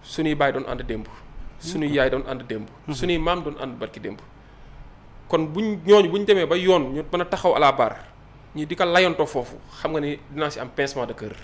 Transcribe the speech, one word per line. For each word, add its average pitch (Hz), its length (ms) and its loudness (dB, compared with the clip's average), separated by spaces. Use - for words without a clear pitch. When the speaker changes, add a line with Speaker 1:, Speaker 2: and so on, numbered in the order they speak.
Speaker 1:
Suñuy 156 320 -2
baay 143 180 2
doon 131 140 -4
ànd 123 160 -8
démb. 110 240 -6
Suñuy 160 300 -4
Speaker 2:
D'accord. 147 60 0
Speaker 1:
yaay 131 160 4
doon 131 180 -2
ànd 123 180 -8
démb. 107 200 -8
Speaker 2:
Mhm. 156 60 -6
Speaker 1:
Suñuy 175 240 -2
maam 170 260 0
doon 147 180 -8
ànd 135 180 -8
barki - 200 -10
démb. 101 200 -10
Kon 160 200 0
buñ 202 380 -2
ñooñu 196 240 8
buñ 202 160 0
demee 196 200 4
ba 156 100 2
yoon 180 380 4
ñu 151 80 -4
mën 175 100 0
a 175 40 0
taxaw 175 300 2
à - 40 2
la 143 120 6
barre, 113 260 2
ñu 151 100 -4
di 160 100 -6
ko 185 100 2
layantoo 170 400 4
foofu, - 300 -6
xam 156 100 -2
nga 156 80 -2
ni 143 200 -4
dinaa 147 220 -2
ci 127 80 -10
am 127 100 -8
pincement 139 380 -2
de 117 60 -8
cœur. 107 200 -10